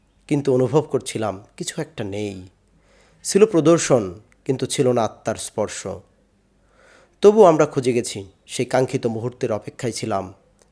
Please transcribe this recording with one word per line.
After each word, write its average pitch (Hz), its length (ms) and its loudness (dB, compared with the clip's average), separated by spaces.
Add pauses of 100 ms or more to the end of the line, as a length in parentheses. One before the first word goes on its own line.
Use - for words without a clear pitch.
(280)
কিন্তু 139 260 -4
অনুভব 127 260 2
করছিলাম 110 540 -4 (220)
কিছু - 240 -10
একটা 135 240 -10
নেই। 101 320 -8 (880)
ছিল 196 220 2
প্রদর্শন, 160 560 4 (420)
কিন্তু 131 220 -4
ছিল 131 260 -2
না 120 100 0
আত্মার 107 340 -6
স্পর্শ। - 440 -8 (1400)
তবু 208 220 8
আমরা 156 220 6
খুঁজে 131 260 -2
গেছি, 117 260 -4 (280)
সেই - 200 -6
কাঙ্ক্ষিত 127 400 0
মুহূর্তের 113 460 -6
অপেক্ষায় 113 400 -8
ছিলাম, 104 320 -6 (480)